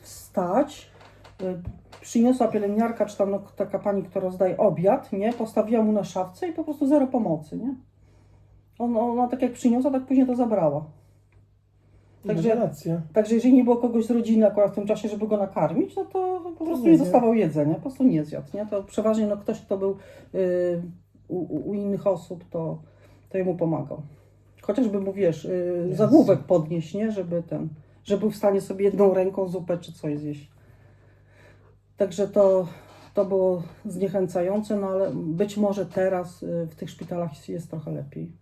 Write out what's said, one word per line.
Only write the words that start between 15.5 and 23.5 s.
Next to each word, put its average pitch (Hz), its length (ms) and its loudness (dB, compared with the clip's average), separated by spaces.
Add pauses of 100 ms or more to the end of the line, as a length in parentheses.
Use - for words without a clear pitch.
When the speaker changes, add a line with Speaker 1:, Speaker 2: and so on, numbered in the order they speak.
Speaker 1:
no 381 80 -4
to 370 400 -4
po 359 60 -10
Speaker 2:
To 330 140 -10
Speaker 1:
prostu 262 200 -4
Speaker 2:
nie 330 60 6
Speaker 1:
nie 330 60 10
Speaker 2:
wiem. 285 80 4
Speaker 1:
dostawał 233 300 4
jedzenia, 156 400 2
po - 60 -6
prostu 262 240 -4
nie 160 200 4
zjadł, 143 300 -10
nie? 208 120 -6
To 202 160 -4
przeważnie, 220 440 0
no, 208 100 -2
ktoś, 214 240 -6
kto 196 180 -4
był, 196 180 -2 (380)
y, 180 480 0 (460)
u, 180 100 -6
u, 156 320 -6
u 202 40 -4
innych 202 320 -4
osób, 180 440 -4
to, 160 320 -8 (460)
to 190 100 -6
jemu 180 180 0